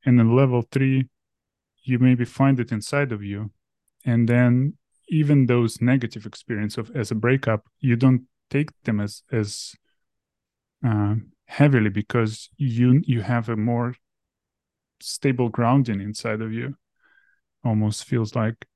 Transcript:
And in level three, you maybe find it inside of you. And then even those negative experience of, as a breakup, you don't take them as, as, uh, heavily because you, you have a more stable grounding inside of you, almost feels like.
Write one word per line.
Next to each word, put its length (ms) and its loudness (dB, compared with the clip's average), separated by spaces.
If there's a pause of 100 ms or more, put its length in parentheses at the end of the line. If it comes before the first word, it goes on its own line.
And 140 6
in 160 4
level 360 2
three, 380 0 (760)
you 140 -2
maybe 240 4
find 380 0
it 100 -6
inside 400 -4
of 100 -8
you. 300 -8 (540)
And 240 0
then 480 2 (320)
even 380 2
those 340 0
negative 440 -2
experience 520 -8
of, 180 -10
as 160 -6
a 40 -4
breakup, 520 0 (140)
you 160 2
don't 240 4 (280)
take 200 -2 (140)
them 180 -2
as, 220 -10 (100)
as, 420 -6 (1120)
uh, 280 0 (300)
heavily 440 2
because 680 -4
you, 480 2
you 180 -2
have 280 -4
a 80 -4
more 380 -2 (1040)
stable 480 -2
grounding 500 0
inside 420 -8
of 120 -8
you, 240 -8 (880)
almost 400 -2
feels 280 -4
like. 320 -4 (100)